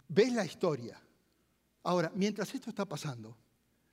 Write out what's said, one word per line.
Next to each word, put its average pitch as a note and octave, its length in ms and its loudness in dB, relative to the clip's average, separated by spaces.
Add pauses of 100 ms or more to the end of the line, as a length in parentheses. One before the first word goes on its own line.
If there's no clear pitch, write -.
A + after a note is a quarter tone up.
¿Ves G#3+ 240 6
la A3+ 140 2
historia? C3+ 560 -2 (800)
Ahora, E3+ 320 2
mientras G3+ 400 -2
esto C4 160 -8
está G3+ 160 -4
pasando, A#2+ 500 -8 (580)